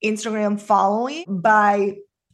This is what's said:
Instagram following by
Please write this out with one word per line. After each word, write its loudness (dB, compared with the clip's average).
Instagram -2
following 0
by 2